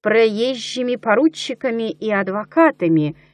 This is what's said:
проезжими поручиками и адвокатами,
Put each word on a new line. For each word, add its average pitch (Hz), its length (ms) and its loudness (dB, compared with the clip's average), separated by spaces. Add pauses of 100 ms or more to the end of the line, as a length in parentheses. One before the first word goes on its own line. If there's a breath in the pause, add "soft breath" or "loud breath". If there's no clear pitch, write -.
проезжими 226 920 0
поручиками 226 960 -2
и 214 180 -8
адвокатами, 196 1080 0 (160 soft breath)